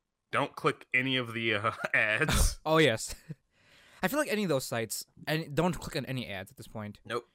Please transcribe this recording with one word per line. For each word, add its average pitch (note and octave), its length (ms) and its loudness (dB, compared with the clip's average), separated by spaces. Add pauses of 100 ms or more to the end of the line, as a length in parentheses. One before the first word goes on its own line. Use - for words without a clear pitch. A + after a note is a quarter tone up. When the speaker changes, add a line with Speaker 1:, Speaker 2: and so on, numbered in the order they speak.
(320)
Speaker 1:
Don't C3 220 0
click - 400 -2
any C3 220 2
of A#2+ 180 -2
the, A2+ 200 0
uh, G#2+ 160 2 (120)
<laughs> - 120 -4
ads. A#2+ 680 4
Speaker 2:
<laughs> - 60 -8
Oh D#3+ 120 4
yes. B2 360 4 (440)
<laughs> - 440 -18
I - 60 0
feel B3+ 120 0
like C#4+ 100 0
any G#3+ 140 0
of F#3 40 -2
those C#3 160 2
sites, A#2 420 -4 (200)
and D#3 300 -2
don't E3 200 2
click - 200 -8
on C3+ 100 -4
any B2+ 220 -6
ads G2 240 -10
at - 40 -20
this - 120 -16
point. G#2 360 -10
Speaker 1:
Nope. A2+ 300 -6